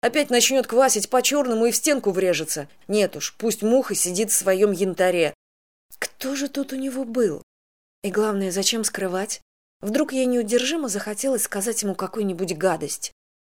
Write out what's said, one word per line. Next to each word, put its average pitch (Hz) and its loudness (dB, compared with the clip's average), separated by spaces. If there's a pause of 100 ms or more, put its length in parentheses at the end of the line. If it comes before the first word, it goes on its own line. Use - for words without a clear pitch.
Опять 277 0
начнёт 247 2
квасить 254 2
по-чёрному 247 2
и 240 4
в 220 -2
стенку 269 0
врежется. 165 0 (220)
Нет 202 2
уж, - -8
пусть 214 -2
муха 226 2
сидит 190 0
в - 2
своём 196 4
янтаре. 180 2 (640)
Кто - -6
же 277 -4
тут 277 -6
у - -6
него 262 -4
был? 226 0 (640)
И 202 -2
главное, 196 0
зачем 196 0
скрывать? 190 -4 (400)
Вдруг 269 0
ей 262 0
неудержимо 247 0
захотелось 214 -2
сказать 208 -4
ему 196 -2
какую-нибудь 185 -4
гадость. 160 -2 (440)